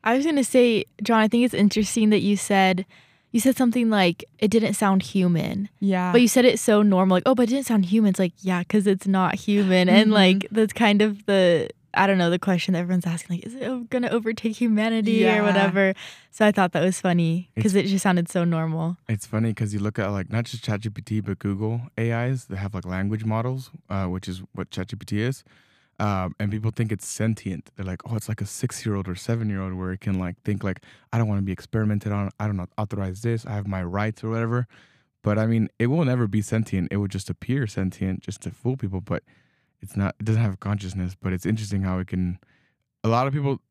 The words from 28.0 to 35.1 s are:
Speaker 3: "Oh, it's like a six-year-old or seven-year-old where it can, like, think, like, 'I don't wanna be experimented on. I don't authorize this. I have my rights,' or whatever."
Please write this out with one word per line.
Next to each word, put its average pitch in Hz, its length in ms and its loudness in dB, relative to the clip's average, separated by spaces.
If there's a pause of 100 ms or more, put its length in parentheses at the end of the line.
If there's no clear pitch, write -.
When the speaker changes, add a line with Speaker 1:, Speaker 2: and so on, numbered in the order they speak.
Speaker 3:
"Oh, 117 60 -4
it's 107 140 -8
like 110 120 -6
a 101 40 -4
six-year-old 98 640 -6
or 87 60 -6
seven-year-old 101 580 -4
where 92 180 -6
it 92 80 -8
can, 95 180 -4
like, 92 260 -6
think, 101 200 -4
like, 95 180 -4 (300)
'I 117 60 -2
don't 113 100 2
wanna 101 140 0
be 98 100 -2
experimented 107 640 -2
on. 101 160 -2 (100)
I 107 80 -4
don't 95 300 -4
authorize 98 440 -6
this. 117 240 -4
I 113 60 -10
have 101 160 -6
my 95 160 -4
rights,' 101 400 -4
or 110 60 -6
whatever." 117 360 -2 (580)